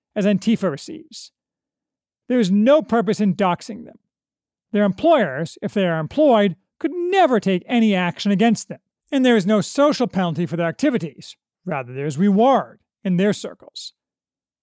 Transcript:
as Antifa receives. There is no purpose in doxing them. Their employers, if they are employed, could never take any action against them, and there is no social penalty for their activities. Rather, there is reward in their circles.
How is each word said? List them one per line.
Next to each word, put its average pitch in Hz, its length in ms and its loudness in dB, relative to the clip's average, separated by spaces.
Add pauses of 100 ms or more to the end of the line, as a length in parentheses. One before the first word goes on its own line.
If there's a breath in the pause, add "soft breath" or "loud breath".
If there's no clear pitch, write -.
(160)
as 202 100 -2
Antifa 202 460 0
receives. - 640 -16 (960)
There 247 100 2
is 196 100 2
no 226 320 4
purpose 220 380 -2
in 196 160 0
doxing 190 480 -4
them. - 160 -20 (720)
Their 208 140 2
employers, 190 760 0
if 208 120 -8
they 196 120 0
are 165 140 -2
employed, 208 560 2 (240)
could 302 140 -4
never 349 480 2
take 185 260 -2
any 226 260 2
action 180 380 -2
against 208 380 0
them, 156 100 -14 (320)
and 262 140 2
there 240 100 4
is 190 100 2
no 208 140 2
social 277 480 0
penalty 175 380 -4
for 170 100 -8
their 170 120 -2
activities. 196 680 -4 (300)
Rather, 135 280 -8
there 139 120 -8
is 143 120 -6
reward 202 640 2 (240)
in 185 140 0
their 196 160 2
circles. - 600 -14 (680)